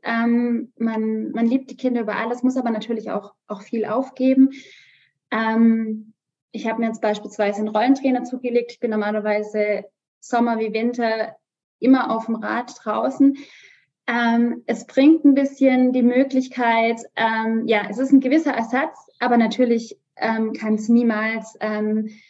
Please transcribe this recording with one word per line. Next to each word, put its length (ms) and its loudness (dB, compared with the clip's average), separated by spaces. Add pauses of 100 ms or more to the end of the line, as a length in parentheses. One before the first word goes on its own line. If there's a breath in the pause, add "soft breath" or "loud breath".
Ähm, 720 -2
man, 540 -4
man 160 0
liebt 240 -6
die 60 -20
Kinder 240 -4
über 140 -6
alles, 280 -6
muss 140 0
aber 140 -4
natürlich 400 -6
auch, 220 -8 (140)
auch 140 -12
viel 240 -6
aufgeben. 640 2 (800 loud breath)
Ähm, 840 0 (380)
ich 160 -8
habe 120 -6
mir 80 -2
jetzt 140 -8
beispielsweise 580 -4
einen 100 -4
Rollentrainer 540 2
zugelegt. 480 -4
Ich 80 -20
bin 120 -4
normalerweise 920 -2 (340)
Sommer 400 -2
wie 140 -4
Winter 600 -4 (440)
immer 360 4
auf 100 -6
dem 100 -4
Rad 380 -6 (100)
draußen. 540 2 (680 loud breath)
Ähm, 580 0
es 220 -4
bringt 360 6
ein 120 8
bisschen 580 4
die 80 2
Möglichkeit, 1000 2 (140)
ähm, 520 -2
ja, 220 2
es 100 -8
ist 120 0
ein 80 10
gewisser 320 2
Ersatz, 460 -4 (220)
aber 180 2
natürlich, 600 0 (200)
ähm, 360 -2
kann 220 -2
es 140 -4
niemals, 720 0
ähm, 480 -4 (200 loud breath)